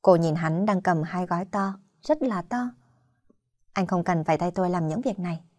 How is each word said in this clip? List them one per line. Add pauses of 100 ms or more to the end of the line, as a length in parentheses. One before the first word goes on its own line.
Cô
nhìn
hắn
đang
cầm
hai
gói
to, (280)
rất
là
to. (1000)
"Anh
không
cần
phải
thay
tôi
làm
những
việc
này. (160)